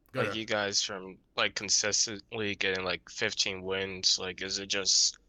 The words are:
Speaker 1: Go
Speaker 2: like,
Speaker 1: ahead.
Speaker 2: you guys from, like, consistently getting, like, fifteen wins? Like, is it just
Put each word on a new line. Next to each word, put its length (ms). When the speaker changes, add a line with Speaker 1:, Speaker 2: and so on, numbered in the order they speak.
Speaker 1:
Go 80
Speaker 2:
like, 80
Speaker 1:
ahead. 100
Speaker 2:
you 80
guys 340
from, 380
like, 180
consistently 1000
getting, 280
like, 280
fifteen 520
wins? 560
Like, 220
is 180
it 100
just 500